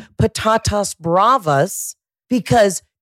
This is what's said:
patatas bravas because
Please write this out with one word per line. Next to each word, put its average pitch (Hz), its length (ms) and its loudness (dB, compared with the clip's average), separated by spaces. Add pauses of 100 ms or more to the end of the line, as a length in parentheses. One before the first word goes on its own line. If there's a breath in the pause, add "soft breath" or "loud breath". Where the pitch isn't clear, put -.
(220 loud breath)
patatas 214 760 -2
bravas 175 1000 0 (340)
because 226 540 0 (180)